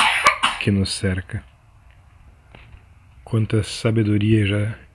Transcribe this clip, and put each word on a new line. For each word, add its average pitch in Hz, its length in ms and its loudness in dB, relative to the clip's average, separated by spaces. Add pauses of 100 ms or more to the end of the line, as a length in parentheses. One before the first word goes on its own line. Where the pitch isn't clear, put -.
(600)
que 110 100 2
nos 98 200 0
cerca. 95 520 -4 (1800)
Quanta 110 400 0
sabedoria 107 800 2
já 104 340 -2 (140)